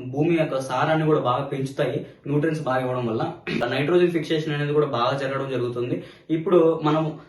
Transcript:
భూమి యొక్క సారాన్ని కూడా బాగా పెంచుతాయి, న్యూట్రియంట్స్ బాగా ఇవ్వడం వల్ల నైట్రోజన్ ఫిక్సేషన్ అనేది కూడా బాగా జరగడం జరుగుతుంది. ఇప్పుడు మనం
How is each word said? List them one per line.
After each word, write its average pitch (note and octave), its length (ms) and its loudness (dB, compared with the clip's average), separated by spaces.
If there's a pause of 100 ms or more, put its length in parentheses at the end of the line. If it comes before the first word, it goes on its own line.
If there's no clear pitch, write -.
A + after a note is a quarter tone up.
భూమి D#3 300 2
యొక్క C#3 240 0
సారాన్ని D3 460 0
కూడా D3+ 140 4
బాగా B2 240 0
పెంచుతాయి, C3+ 640 -4 (200)
న్యూట్రియంట్స్ D3 380 0
బాగా B2+ 160 0
ఇవ్వడం B2+ 260 -2
వల్ల C3 260 -2 (360)
నైట్రోజన్ E3+ 420 4
ఫిక్సేషన్ D#3 440 -2
అనేది D3 180 -2
కూడా D3 140 4
బాగా C3 320 0
జరగడం C3+ 320 -4
జరుగుతుంది. B2 520 -4 (280)
ఇప్పుడు E3 540 4
మనం D3+ 340 0 (100)